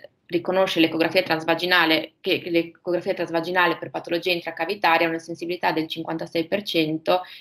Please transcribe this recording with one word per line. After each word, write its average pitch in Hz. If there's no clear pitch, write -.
riconosce 185
l'ecografia 160
transvaginale, 165
che, 180
che 180
l'ecografia 170
transvaginale 170
per 151
patologia 170
intracavitaria 170
ha 165
una 165
sensibilità 170
del 160
cinquantasei 165
per 202
cento 160